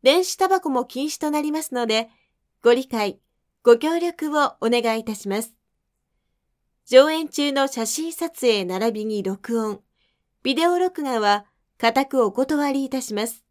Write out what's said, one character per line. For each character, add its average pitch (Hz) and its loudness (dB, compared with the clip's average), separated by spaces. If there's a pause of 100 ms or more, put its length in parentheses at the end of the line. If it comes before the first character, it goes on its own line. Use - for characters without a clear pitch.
電 311 4
子 - -8
タ 381 0
バ 370 2
コ 311 -6
も 254 -2
禁 269 -6
止 - -10
と 302 -4
な 302 -2
り 302 -4
ま 311 -4
す 262 -12
の 240 -2
で、 226 -2 (540)
ご 233 6
理 262 0
解、 214 -4 (420)
ご 233 8
協 320 0
力 339 -4
を 294 0
お 226 0
願 233 0
い 226 -4
い 226 -12
た 226 -6
し 202 -12
ま 202 -2
す。 - -14 (1300)
上 269 8
演 320 -4
中 285 -2
の 277 0
写 233 -6
真 320 -6
撮 330 -8
影 214 2
並 190 -2
び 214 -6
に 214 -4
録 196 -4
音、 214 -6 (600)
ビ 262 0
デ 320 2
オ 349 2
録 359 -2
画 254 -2
は 208 2 (320)
固 240 2
く 262 2
お 202 0
断 285 -2
り 269 -2
い 262 -8
た 262 -4
し 220 -10
ま 214 -2
す。 - -12